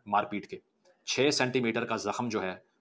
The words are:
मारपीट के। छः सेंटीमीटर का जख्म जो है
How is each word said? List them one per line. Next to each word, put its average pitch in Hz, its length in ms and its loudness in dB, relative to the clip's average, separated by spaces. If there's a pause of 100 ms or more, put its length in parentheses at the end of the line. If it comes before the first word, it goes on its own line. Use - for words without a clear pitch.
मारपीट 104 380 0
के। - 140 -14 (460)
छः 139 240 4
सेंटीमीटर 120 540 2
का 113 120 -2
जख्म 104 320 -2
जो 107 120 0
है 92 220 -6 (180)